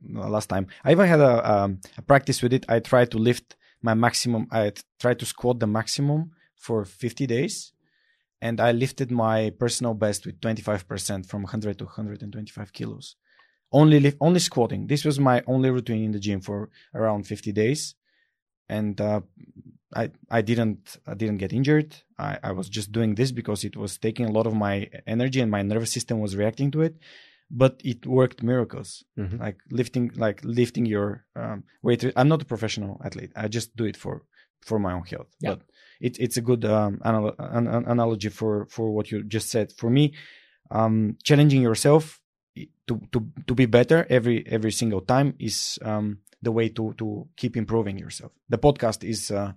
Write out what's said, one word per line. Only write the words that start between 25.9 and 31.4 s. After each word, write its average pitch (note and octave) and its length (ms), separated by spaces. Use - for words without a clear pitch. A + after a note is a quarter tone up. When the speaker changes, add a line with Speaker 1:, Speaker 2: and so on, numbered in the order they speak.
Speaker 1:
system A#2 280
was G2+ 160
reacting A2+ 360
to D3+ 100
it, E3 140
but B2+ 320
it B2 240
worked B2+ 340
miracles. A#2 600
Speaker 2:
Mm-hmm. G2+ 180
Speaker 1:
Like A2 200
lifting, A#2+ 460
like A2 280
lifting A#2+ 440
your, G#2 380
um, A2+ 300